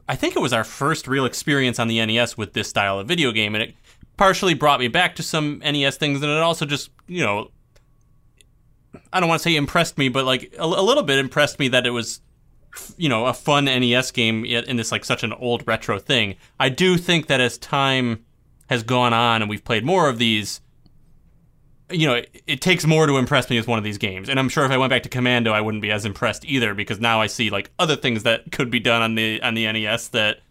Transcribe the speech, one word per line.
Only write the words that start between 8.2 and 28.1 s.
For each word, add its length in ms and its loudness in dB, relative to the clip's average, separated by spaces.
I 40 2
don't 120 2
wanna 80 2
say 180 2
impressed 400 0
me, 140 2
but, 160 0
like, 320 -2
a, 60 -4
a 180 0
little 220 4
bit 140 2
impressed 400 0
me 100 0
that 180 2
it 40 0
was, 300 -6
you 100 0
know, 160 0
a 80 2
fun 340 2
N 160 0
E 120 2
S 160 2
game 340 0
yet 220 -2
in 100 -4
this, 160 -2
like, 120 -4
such 180 -2
an 100 -4
old 340 -4
retro 320 -2
thing. 360 0
I 80 4
do 300 4
think 300 0
that 120 2
as 160 0
time 720 -2
has 140 -2
gone 320 2
on 260 2
and 80 -2
we've 160 -8
played 200 -2
more 240 2
of 100 -2
these, 420 0
you 160 2
know, 80 2
it, 320 -6
it 140 -4
takes 240 2
more 220 6
to 100 2
impress 320 2
me 80 0
with 100 0
one 120 0
of 60 -4
these 120 -4
games. 320 -6
And 100 0
I'm 120 0
sure 160 2
if 40 0
I 60 2
went 140 2
back 140 0
to 40 -12
Commando, 440 0
I 100 2
wouldn't 180 -4
be 100 -4
as 140 -2
impressed 400 -4
either, 300 0
because 260 -6
now 220 2
I 60 0
see, 220 -2
like, 280 -4
other 180 2
things 280 -2